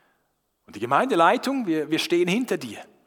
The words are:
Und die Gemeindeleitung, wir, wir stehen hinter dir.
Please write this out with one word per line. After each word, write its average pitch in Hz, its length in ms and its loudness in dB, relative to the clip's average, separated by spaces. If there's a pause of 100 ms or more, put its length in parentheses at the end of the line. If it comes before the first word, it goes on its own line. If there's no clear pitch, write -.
(680)
Und 117 100 -20
die 101 40 -10
Gemeindeleitung, 196 880 2
wir, 156 240 -2
wir 156 80 0
stehen 175 300 0
hinter 202 300 -2
dir. 120 260 -12 (220)